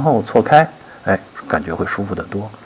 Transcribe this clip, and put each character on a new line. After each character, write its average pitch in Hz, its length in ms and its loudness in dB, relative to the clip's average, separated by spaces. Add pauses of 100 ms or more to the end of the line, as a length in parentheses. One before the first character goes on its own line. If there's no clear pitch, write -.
后 143 200 2
错 - 200 2
开， 156 260 4 (360)
哎， 98 120 2 (300)
感 - 160 -2
觉 82 100 -8
会 95 140 -4
舒 - 180 -6
服 98 80 -8
得 95 120 -6
多。 101 260 -8 (160)